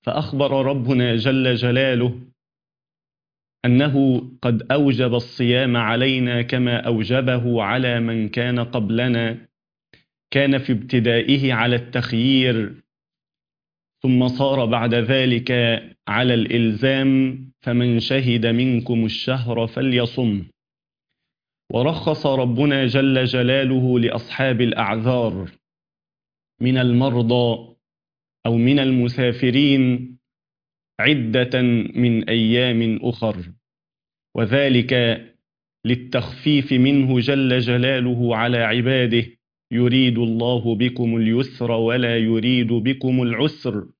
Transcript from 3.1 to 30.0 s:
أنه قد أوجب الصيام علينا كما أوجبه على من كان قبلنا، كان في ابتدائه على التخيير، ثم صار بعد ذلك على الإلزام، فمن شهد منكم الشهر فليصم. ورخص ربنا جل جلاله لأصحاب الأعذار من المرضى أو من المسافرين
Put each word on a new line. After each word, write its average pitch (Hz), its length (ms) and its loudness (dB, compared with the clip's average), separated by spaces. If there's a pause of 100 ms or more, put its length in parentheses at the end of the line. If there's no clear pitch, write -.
أنه 131 300 4 (460)
قد 120 300 0
أوجب 131 420 2
الصيام 120 640 0
علينا 123 640 0
كما 123 360 0
أوجبه 120 880 0
على 120 360 -2
من 113 300 -2
كان 123 300 -2
قبلنا، 117 880 -2 (840)
كان 139 260 2
في 131 140 -4
ابتدائه 123 800 0
على 120 220 0
التخيير، 120 1000 -2 (1300)
ثم 127 240 4
صار 135 380 0
بعد 117 280 0
ذلك 120 580 0 (560)
على 120 260 0
الإلزام، 131 1080 0 (200)
فمن 120 380 0
شهد 120 460 0
منكم 120 600 0
الشهر 117 640 -4
فليصم. 120 760 -2 (1300)
ورخص 156 520 -2
ربنا 135 600 2
جل 131 400 2
جلاله 127 720 2
لأصحاب 117 640 -2
الأعذار 110 880 -2 (1120)
من 127 160 2
المرضى 120 1000 2 (680)
أو 117 120 2
من 131 220 4
المسافرين 127 1400 2 (840)